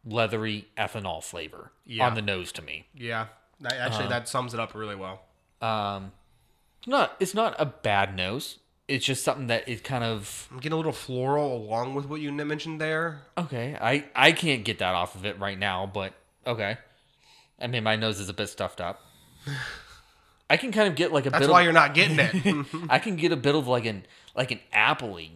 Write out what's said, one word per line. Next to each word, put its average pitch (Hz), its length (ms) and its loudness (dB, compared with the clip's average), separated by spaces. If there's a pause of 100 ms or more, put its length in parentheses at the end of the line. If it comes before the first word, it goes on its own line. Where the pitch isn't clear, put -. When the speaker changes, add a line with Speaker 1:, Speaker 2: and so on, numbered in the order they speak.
Speaker 1:
leathery 110 600 0 (100)
ethanol 98 460 -4
flavor - 480 -12 (140)
Speaker 2:
Yeah. 123 220 0
Speaker 1:
on 113 80 2
the 110 60 -2
nose 98 320 -2
to - 80 -12
me. 76 340 -14
Speaker 2:
Yeah. 113 320 -4 (360)
I, 123 120 -2
actually, 117 300 -2
Speaker 1:
Uh, 101 40 -4
Speaker 2:
that 120 180 -2
sums 123 260 -4
it 113 60 -4
up 110 140 -6
really 107 220 -8
well. 95 260 -12 (400)
Speaker 1:
Um, 101 500 -2 (760)
not, 254 340 2
it's 190 140 0
not 214 260 0
a 151 60 4
bad 101 500 0
nose. 95 440 -6 (280)
It's 139 180 -2
just 131 180 -2
something 135 240 -2
that 117 200 0
it 117 160 -8
kind 123 200 -2
of 110 460 -6
Speaker 2:
I'm 131 100 -16
getting 151 140 -6
a 160 40 0
little 156 160 -2
floral 131 640 -2
along 113 360 -4
with 139 120 -4
what 151 160 -8
you 147 80 -4
n-, 147 180 -4
mentioned 156 320 -6
there. 156 440 -4 (140)
Speaker 1:
Okay, 139 440 -4
I, 143 240 2 (100)
I 139 160 8
can't 147 320 0
get 107 160 -2
that 92 160 2
off 87 200 0
of 95 100 -10
it 101 140 -4
right 98 200 -4
now, 95 260 -2
but 98 280 -6 (320)
okay. 113 320 -2 (840)
I 120 80 -6
mean, 120 160 -2
my 110 140 4
nose 107 240 -2
is 95 80 -8
a 101 40 -8
bit 101 140 -4
stuffed - 320 -6
up. 87 220 -6 (440)
Speaker 2:
<laughs> - 1040 -12
Speaker 1:
I 160 60 8
can 247 160 -2
kind 214 160 4
of 160 80 0
get, 156 160 2
like, 143 140 2
a 135 60 0
Speaker 2:
That's 143 160 4
Speaker 1:
bit 156 40 6
Speaker 2:
why 175 100 12
Speaker 1:
of - 40 6
Speaker 2:
you're 165 80 4
not 147 220 8
getting 160 220 6
it. 151 480 2 (120)
Speaker 1:
<laughs> 165 120 -8
I 131 100 6
can 190 180 -2
get 170 160 2
a - 20 2
bit 143 200 2
of, 139 120 0
like, 123 180 2
an, 104 200 -6 (300)
like, 123 160 -2
an 110 100 -6 (120)
appley 107 640 0